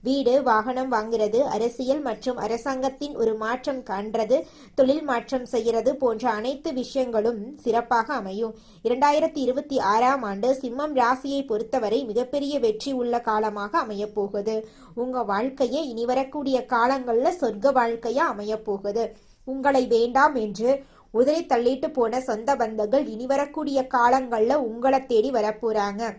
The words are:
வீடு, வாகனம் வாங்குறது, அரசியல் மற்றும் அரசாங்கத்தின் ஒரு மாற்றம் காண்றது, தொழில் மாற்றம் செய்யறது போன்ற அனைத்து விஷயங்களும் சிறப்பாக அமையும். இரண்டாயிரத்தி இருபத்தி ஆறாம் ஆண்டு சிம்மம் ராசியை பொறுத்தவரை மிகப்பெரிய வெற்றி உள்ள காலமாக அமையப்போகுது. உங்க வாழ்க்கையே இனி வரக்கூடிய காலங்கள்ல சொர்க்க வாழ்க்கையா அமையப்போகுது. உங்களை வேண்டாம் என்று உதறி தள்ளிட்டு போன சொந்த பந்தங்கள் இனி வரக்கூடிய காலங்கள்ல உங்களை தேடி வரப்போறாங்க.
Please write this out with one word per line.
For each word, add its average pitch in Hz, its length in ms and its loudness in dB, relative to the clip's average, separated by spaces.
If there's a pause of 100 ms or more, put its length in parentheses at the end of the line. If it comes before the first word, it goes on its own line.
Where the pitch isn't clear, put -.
வீடு, 269 400 2
வாகனம் 254 480 0
வாங்குறது, 220 500 0
அரசியல் 247 600 0
மற்றும் 240 360 -4
அரசாங்கத்தின் 262 760 -4
ஒரு 220 200 0
மாற்றம் 247 480 -4
காண்றது, 214 580 -2 (340)
தொழில் 285 280 4
மாற்றம் 247 420 -2
செய்யறது 233 500 0
போன்ற 240 340 0
அனைத்து 262 440 -4
விஷயங்களும் 240 840 -2
சிறப்பாக 233 560 0
அமையும். 220 440 -6 (260)
இரண்டாயிரத்தி 294 540 2
இருபத்தி 269 420 0
ஆறாம் 247 440 4
ஆண்டு 220 380 0
சிம்மம் 277 320 -4
ராசியை 269 540 0
பொறுத்தவரை 226 580 0
மிகப்பெரிய 269 540 -2
வெற்றி 226 320 0
உள்ள 240 300 -2
காலமாக 214 600 0
அமையப்போகுது. 208 760 -4 (400)
உங்க 247 280 -4
வாழ்க்கையே 247 640 -2
இனி 233 180 -4
வரக்கூடிய 262 640 -2
காலங்கள்ல 247 640 2 (100)
சொர்க்க 226 300 2
வாழ்க்கையா 233 520 0 (120)
அமையப்போகுது. 208 760 -4 (340)
உங்களை 262 420 2
வேண்டாம் 247 480 4
என்று 226 480 0 (280)
உதறி 294 340 2
தள்ளிட்டு 254 420 0
போன 240 340 0
சொந்த 254 340 0
பந்தங்கள் 220 520 0
இனி 220 180 -8
வரக்கூடிய 277 680 0
காலங்கள்ல 240 600 4
உங்களை 262 520 2
தேடி 233 260 2
வரப்போறாங்க. 220 880 -2